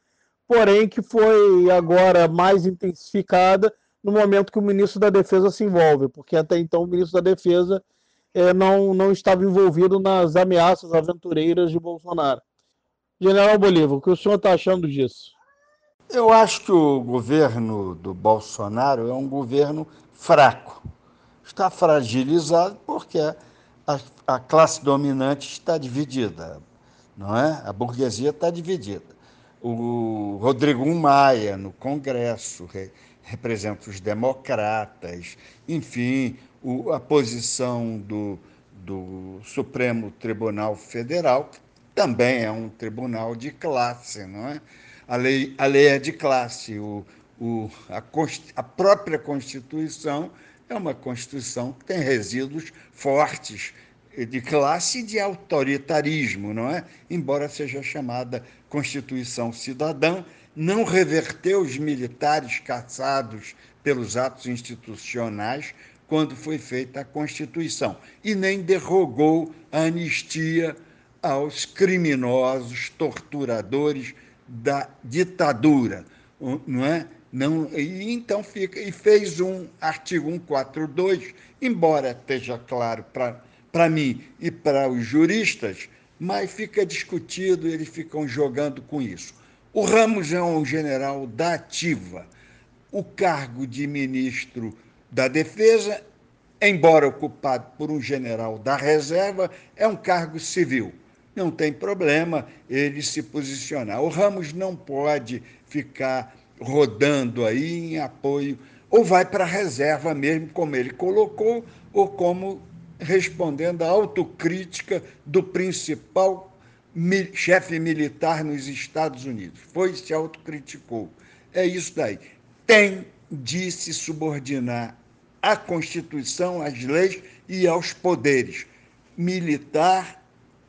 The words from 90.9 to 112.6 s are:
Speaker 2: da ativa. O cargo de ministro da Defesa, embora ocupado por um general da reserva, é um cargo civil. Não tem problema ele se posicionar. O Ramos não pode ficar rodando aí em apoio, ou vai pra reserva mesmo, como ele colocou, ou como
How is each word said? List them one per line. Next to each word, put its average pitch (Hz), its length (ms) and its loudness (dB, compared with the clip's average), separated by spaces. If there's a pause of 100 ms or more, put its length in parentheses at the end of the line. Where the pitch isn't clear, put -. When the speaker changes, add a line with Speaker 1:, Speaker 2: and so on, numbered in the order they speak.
Speaker 2:
da 156 280 -4
ativa. 92 720 -6 (680)
O 196 100 -6
cargo 139 640 -4
de 127 220 -8
ministro 131 920 -6 (320)
da 131 160 0
Defesa, 202 760 2 (580)
embora 160 460 6
ocupado 131 580 -4 (100)
por 151 140 -6
um 151 100 -4
general 117 580 -6
da 131 180 -2
reserva, 165 720 0 (240)
é 214 140 0
um 202 80 -2
cargo 165 420 -2
civil. 131 560 -2 (400)
Não 180 160 -4
tem 156 220 -2
problema 165 720 -2 (240)
ele 143 320 -2
se 147 220 -6
posicionar. 135 760 -8
O 160 80 0
Ramos 180 440 -2
não 185 240 -8
pode 139 640 -4 (240)
ficar 131 720 -6 (240)
rodando 127 840 0
aí 160 500 -4
em 156 40 -6
apoio, 139 580 -6 (320)
ou 226 160 6
vai 180 200 4
pra 190 200 -2
reserva 156 720 -2
mesmo, 156 360 -2
como 156 260 -4
ele 127 140 -2
colocou, 214 720 0 (280)
ou 202 140 4
como 185 560 -4 (380)